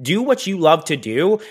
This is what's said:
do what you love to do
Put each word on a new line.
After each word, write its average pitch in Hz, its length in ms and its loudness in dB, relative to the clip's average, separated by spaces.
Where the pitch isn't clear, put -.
do 170 200 -2
what 254 260 -2
you 196 100 -4
love 160 280 4
to 147 120 -4
do 143 420 -2